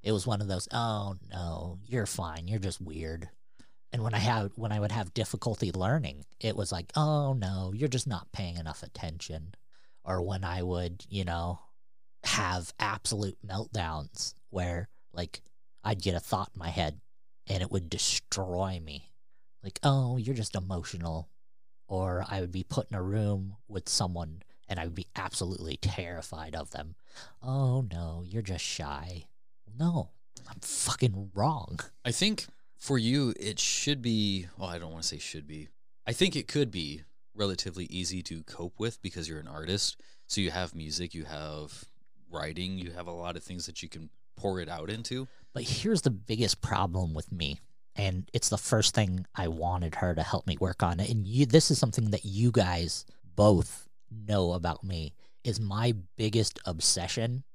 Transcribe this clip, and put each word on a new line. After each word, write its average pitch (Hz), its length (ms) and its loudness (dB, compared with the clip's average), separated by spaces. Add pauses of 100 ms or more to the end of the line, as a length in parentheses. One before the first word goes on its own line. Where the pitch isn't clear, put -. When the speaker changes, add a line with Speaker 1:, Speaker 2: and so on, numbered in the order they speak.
Speaker 1:
it 104 100 4
was 98 140 4
one 104 140 2
of 101 80 0
those, 92 240 0
"Oh, 107 440 0 (140)
no, 87 540 -4
you're 110 220 2
fine. 80 420 -4
You're 107 120 2
just 92 200 -2
weird." 80 480 -6 (640)
And 117 100 0
when 110 120 0
I 107 40 4
had, 107 380 4
when 110 160 -2
I 107 80 4
would 101 120 4
have 104 220 0
difficulty 107 580 0
learning, 92 520 2 (160)
it 110 160 2
was 101 160 0
like, 87 240 -4
"Oh, 147 360 4
no, 95 420 2
you're 135 140 2
just 123 180 0
not 110 260 -2
paying 87 240 -4
enough 80 260 -6
attention." 80 720 -6 (500)
Or 92 180 2
when 95 220 0
I 90 180 0
would, 90 460 0
you 98 160 0
know, 87 360 -2 (640)
have - 540 0
absolute 101 580 0 (100)
meltdowns 92 880 -4 (160)
where, 87 380 0 (240)
like, 85 300 -6 (420)
I'd 98 180 0
get 92 120 4
a 85 60 2
thought - 340 0
in - 40 -8
my 85 120 -4
head 78 300 0 (460)
and 92 160 2
it - 80 -2
would 87 200 0
destroy 92 920 0
me. 76 320 -10 (500)
Like, 98 200 -8
"Oh, 135 340 6
you're 123 180 0
just 110 200 -2
emotional." 85 760 -2 (600)
Or 92 400 2
I 98 120 -2
would 87 120 -2
be 95 120 -2
put - 260 -2
in 104 60 -2
a 92 60 0
room 101 540 2 (100)
with 98 220 -6
someone 85 540 0 (260)
and 92 100 -2
I 82 60 -2
would 85 100 -4
be 90 120 -4 (100)
absolutely 90 640 -2
terrified 85 760 -4
of 78 160 -6
them. 80 240 -8 (480)
"Oh, 131 380 4 (100)
no, 85 360 -4
you're 107 160 -2
just 95 220 -2
shy." 82 600 -6 (520)
No, 160 320 2 (380)
I'm - 120 -12
fucking 98 720 2
wrong. 127 440 2 (260)
Speaker 2:
I 123 80 0
think 208 340 2 (300)
for 135 220 2
you, 120 400 6
it 101 200 -2
should - 440 2
be, 104 440 4 (100)
well, 95 120 -4
I 85 100 -4
don't 82 120 -6
wanna 82 140 -8
say 78 140 -2
should 73 280 -8
be. 76 220 -10 (380)
I 113 60 0
think 180 240 4
it - 120 -2
could 143 220 2
be 76 320 -4 (320)
relatively 95 520 -2
easy 90 380 -4
to 82 180 -6
cope - 380 -8
with 113 220 -2
because 87 260 -4
you're 80 120 -6
an - 80 -12
artist. 80 480 0 (300)
So - 140 0
you 90 100 4
have 87 240 -2
music, 80 400 -4
you 80 100 -6
have 76 600 -8 (460)
writing, 85 480 -4
you 87 140 -6
have 87 140 -8
a 87 60 -8
lot 85 240 -4
of 82 80 -10
things 90 220 -6
that - 160 -10
you 85 60 -10
can 80 220 -12 (260)
pour 95 240 0
it 80 80 -4
out 82 220 -6
into. 123 380 -4 (240)
Speaker 1:
But 117 120 -4
here's 160 380 4
the - 80 8
biggest 110 500 2
problem 92 540 4
with - 160 -4
me, 80 300 -2 (340)
and 95 380 0
it's - 160 4
the 107 100 4
first - 360 6
thing 92 400 4
I 90 140 0
wanted 82 480 2
her 90 180 4
to 78 80 2
help - 240 0
me 85 120 2
work 90 240 2
on. 85 160 4
And 104 300 2
you, 131 180 6
this 151 240 10
is 127 80 6
something 113 320 4
that 101 140 2
you 107 260 6
guys 90 540 4 (320)
both 104 500 8 (240)
know 104 440 2
about 85 280 0
me, 82 320 -4 (300)
is 110 160 2
my 110 340 4 (220)
biggest 110 480 4
obsession. 113 800 2 (100)